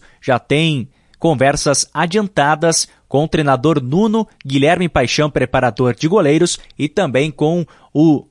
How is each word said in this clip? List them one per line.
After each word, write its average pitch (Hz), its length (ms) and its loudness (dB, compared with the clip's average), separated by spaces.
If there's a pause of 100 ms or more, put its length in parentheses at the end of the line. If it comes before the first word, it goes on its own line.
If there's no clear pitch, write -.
(220)
já 127 160 0
tem 147 500 -2 (300)
conversas 143 760 0
adiantadas 165 960 0 (200)
com 143 180 0
o - 20 -10
treinador 143 540 0
Nuno, 208 460 0 (180)
Guilherme 151 440 0
Paixão, 147 400 -2
preparador 127 640 -2
de 151 140 -4
goleiros, 165 500 0 (220)
e 143 100 -4
também 151 400 -2
com 160 360 -2 (280)
o 151 380 2